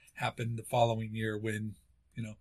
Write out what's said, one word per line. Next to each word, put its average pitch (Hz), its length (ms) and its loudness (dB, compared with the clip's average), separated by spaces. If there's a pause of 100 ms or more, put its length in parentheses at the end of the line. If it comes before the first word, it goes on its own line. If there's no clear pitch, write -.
(160)
happen 117 420 -2
the 113 60 -8
following 113 520 4
year 110 220 -2
when, 107 380 -4 (380)
you 117 100 -8
know, 107 180 -10